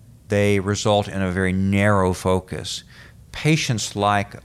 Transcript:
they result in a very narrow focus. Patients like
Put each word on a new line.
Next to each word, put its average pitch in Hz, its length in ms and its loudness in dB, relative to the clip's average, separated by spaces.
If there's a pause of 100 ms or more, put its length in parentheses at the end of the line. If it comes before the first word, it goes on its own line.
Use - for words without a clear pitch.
(280)
they 101 320 2
result 104 480 0
in 95 140 -4
a 92 100 -2
very 92 200 0
narrow 98 600 2
focus. - 720 -4 (480)
Patients - 640 -2
like 101 500 0